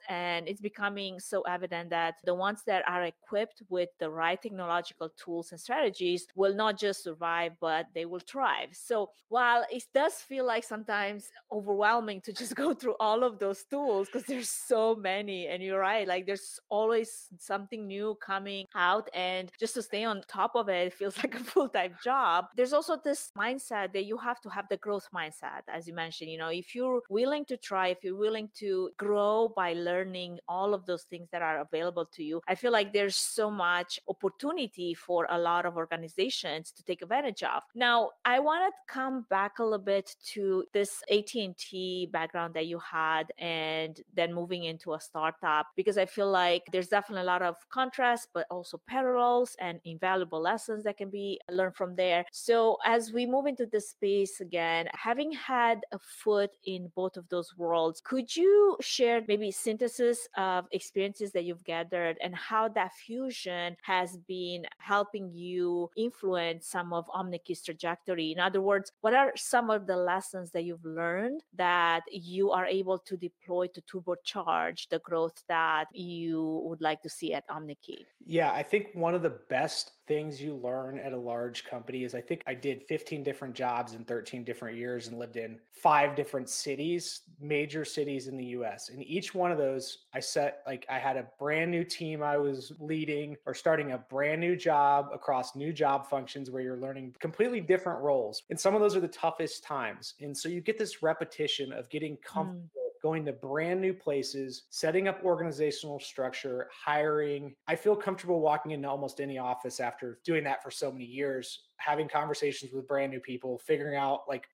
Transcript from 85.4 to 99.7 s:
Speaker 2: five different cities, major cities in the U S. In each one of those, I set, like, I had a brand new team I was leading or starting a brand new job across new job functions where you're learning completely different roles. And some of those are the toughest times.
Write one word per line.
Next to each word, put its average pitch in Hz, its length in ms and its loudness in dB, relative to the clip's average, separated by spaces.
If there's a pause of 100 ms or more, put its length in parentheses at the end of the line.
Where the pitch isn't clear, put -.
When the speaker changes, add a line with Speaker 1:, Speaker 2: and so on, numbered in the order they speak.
Speaker 2:
five 147 440 6
different 135 320 -2
cities, 156 760 -4 (180)
major 147 440 -2
cities 139 440 -4
in 131 80 -8
the 127 100 -6
U 120 180 -4
S. - 240 -8
In 131 140 -12
each 156 320 -4
one 180 180 4
of 156 60 2
those, 135 560 -2
I 131 60 -2
set, - 460 0
like, 131 220 -8
I 131 100 -2
had 131 180 0
a 123 100 -4 (120)
brand 156 320 2
new 170 140 2
team 156 380 -6
I 147 140 2
was 139 420 0
leading 151 580 -4 (100)
or 135 80 -4
starting 151 380 2
a 127 60 -4
brand 147 420 0
new 175 160 2
job 143 560 6
across 127 420 -2
new 143 180 -4
job 143 360 2
functions 135 420 -4
where 127 120 -4
you're 127 180 -4
learning 131 400 -8
completely 226 400 0
different 180 400 2
roles. 131 500 2
And 170 80 -4
some 196 160 4
of 214 60 6
those 208 160 6
are 185 40 4
the 170 80 0
toughest 160 560 -2
times. 117 560 -6